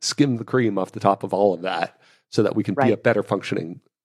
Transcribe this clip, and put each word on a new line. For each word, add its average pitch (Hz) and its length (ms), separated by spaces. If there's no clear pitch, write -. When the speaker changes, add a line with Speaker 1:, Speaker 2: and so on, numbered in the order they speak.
Speaker 1:
skim 139 360
the 113 80
cream 110 340
off 92 140
the 107 80
top 98 240
of 92 100
all 98 180
of 85 100
that 90 380
so 113 140
that 101 100
we 107 80
can 104 120
be 139 80
Speaker 2:
Right. 123 100
Speaker 1:
a 98 40
better 104 280
functioning, 90 560